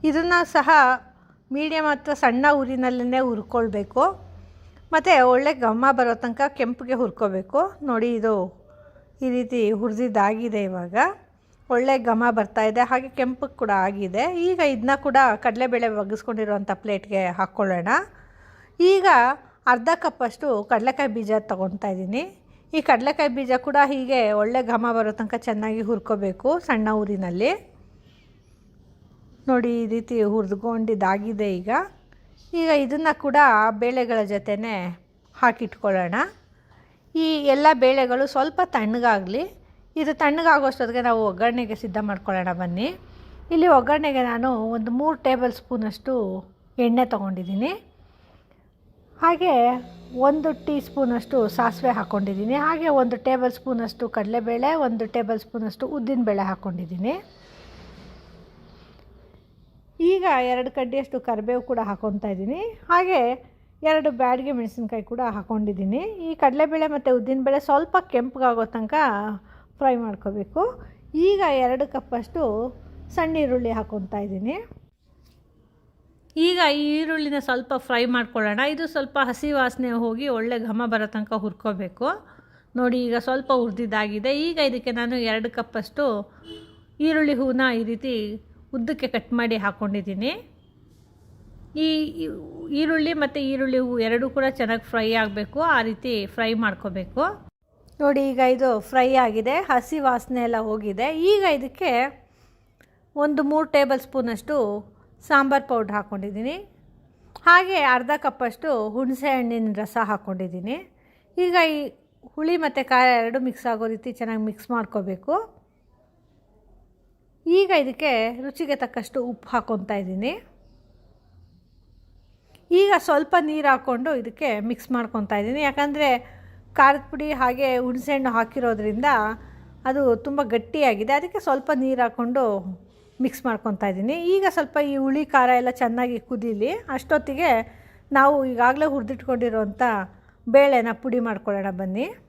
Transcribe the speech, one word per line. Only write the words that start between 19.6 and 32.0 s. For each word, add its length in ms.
ಅರ್ಧ 180
ಕಪ್ಪಷ್ಟು 420
ಕಡಲೆಕಾಯಿ 460
ಬೀಜ 160
ತೊಗೊತಾ 440
ಇದ್ದೀನಿ. 280
ಈ 120
ಕಡಲೆಕಾಯಿ 480
ಬೀಜ 180
ಕೂಡ 140
ಹೀಗೆ 280
ಒಳ್ಳೆ 200
ಘಮ 160
ಬರೋ 220
ತನಕ 280
ಚೆನ್ನಾಗಿ 420
ಹುರ್ಕೋಬೇಕು 600
ಸಣ್ಣ 340
ಉರಿನಲ್ಲಿ. 500
ನೋಡಿ, 220
ಈ 20
ರೀತಿ 220
ಹುರಿದ್ಕೊಂಡಿದ್ದಾಗಿದೆ. 1120
ಈಗ, 120